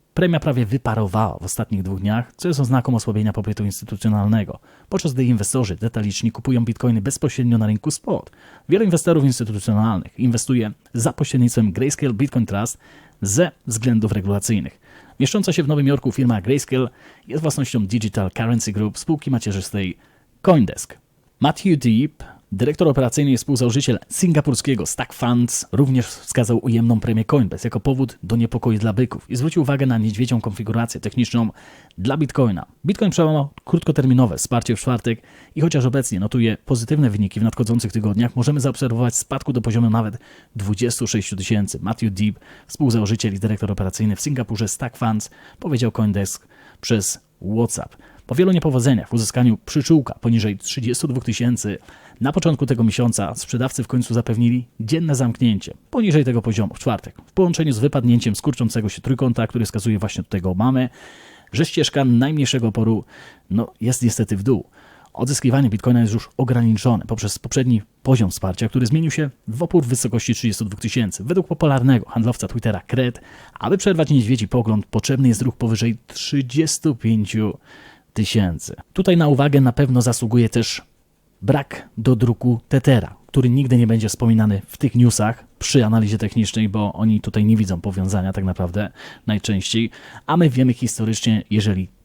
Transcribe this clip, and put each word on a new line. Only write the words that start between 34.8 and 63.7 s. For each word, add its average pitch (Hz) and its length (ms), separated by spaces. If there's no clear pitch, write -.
i 151 60
chociaż 151 240
obecnie 117 340
notuje 113 460
pozytywne 131 440
wyniki 101 300
w 107 40
nadchodzących 113 480
tygodniach, 107 440
możemy 143 240
zaobserwować 123 560
spadku - 380
do 123 80
poziomu 117 280
nawet 110 280
dwudziestu 107 520
sześciu 104 280
tysięcy. 98 460
Matthew 104 320
Deep, 104 260
współzałożyciel 113 640
i 98 60
dyrektor 104 320
operacyjny 101 440
w - 60
Singapurze 120 460
Stack - 300
Funds, 110 320
powiedział 120 320
CoinDesk 104 560
przez - 380
WhatsApp. 110 540
Po 127 80
wielu 185 160
niepowodzeniach 135 580
w - 40
uzyskaniu 117 520
przyczółka 151 480
poniżej 107 440
trzydziestu 123 500
dwóch 127 160
tysięcy 117 540
na 139 100
początku 160 340
tego 120 180
miesiąca 110 520
sprzedawcy 127 480
w - 40
końcu 123 260
zapewnili 120 540
dzienne 151 360
zamknięcie 117 580
poniżej 165 360
tego 117 160
poziomu 107 320
w - 60
czwartek, - 360
w - 60
połączeniu 170 420
z 104 60
wypadnięciem 120 560
z - 60
kurczącego 113 480
się - 120
trójkąta, 123 460
który 117 180
wskazuje 107 340
właśnie 101 240
do - 60
tego 92 240
mamy, 127 360
że 151 140
ścieżka 143 400
najmniejszego 127 640
oporu, 110 360
no, 101 320